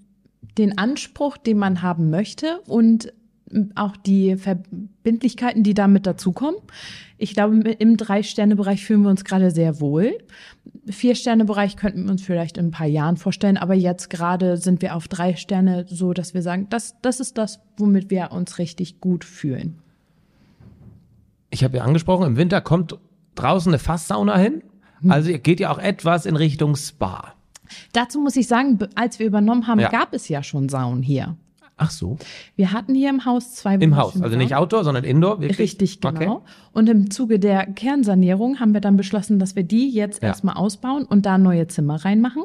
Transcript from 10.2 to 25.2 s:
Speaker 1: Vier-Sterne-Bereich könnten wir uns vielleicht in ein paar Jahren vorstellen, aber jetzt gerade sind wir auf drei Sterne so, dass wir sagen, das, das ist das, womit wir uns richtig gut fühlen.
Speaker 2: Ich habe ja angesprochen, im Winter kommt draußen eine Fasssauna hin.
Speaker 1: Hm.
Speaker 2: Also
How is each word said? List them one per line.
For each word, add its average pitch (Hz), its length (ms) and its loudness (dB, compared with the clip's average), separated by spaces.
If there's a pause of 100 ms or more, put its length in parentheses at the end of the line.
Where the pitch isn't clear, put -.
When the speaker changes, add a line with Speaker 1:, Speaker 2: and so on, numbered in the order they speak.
Speaker 1:
Vier-Sterne-Bereich 220 880 0
könnten 185 280 -4
wir 196 80 -2
uns 190 100 -2
vielleicht 170 360 -4
in 175 80 -2
ein 165 40 -2
paar 160 160 -6
Jahren 151 300 0
vorstellen, 196 400 0
aber 185 180 0
jetzt 180 340 0
gerade 175 480 -2
sind 180 260 0
wir 180 120 -6
auf 165 140 -8
drei 175 260 -2
Sterne 185 540 0
so, 180 240 -4
dass 175 200 -8
wir 180 100 -4
sagen, 180 280 -6
das, 226 320 -8
das 254 160 0
ist - 200 -8
das, 214 200 -4 (180)
womit 196 320 2
wir 185 220 -4
uns - 280 -8
richtig - 420 -8
gut 180 240 -2
fühlen. - 540 -8 (1700)
Speaker 2:
Ich 131 140 -2
habe 127 140 0
ja 123 60 -6
angesprochen, 165 420 0
im 117 100 0
Winter 175 240 2
kommt 165 360 -2 (380)
draußen 170 380 0
eine 135 60 4
Fasssauna 202 580 -2
hin. 240 260 2 (400)
Speaker 1:
Hm. 185 80 6
Speaker 2:
Also 156 200 4